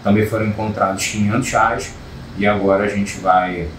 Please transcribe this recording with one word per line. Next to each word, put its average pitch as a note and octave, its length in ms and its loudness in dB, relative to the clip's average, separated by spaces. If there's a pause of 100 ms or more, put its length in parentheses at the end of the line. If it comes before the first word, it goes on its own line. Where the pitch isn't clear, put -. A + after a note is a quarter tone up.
Também G#2 220 4
foram G#2+ 220 0
encontrados G2+ 580 0
quinhentos G#2+ 460 0
reais A2+ 420 0 (460)
e G2+ 80 2
agora G2 380 2
a - 20 0
gente G2+ 320 -2
vai F2+ 480 2 (120)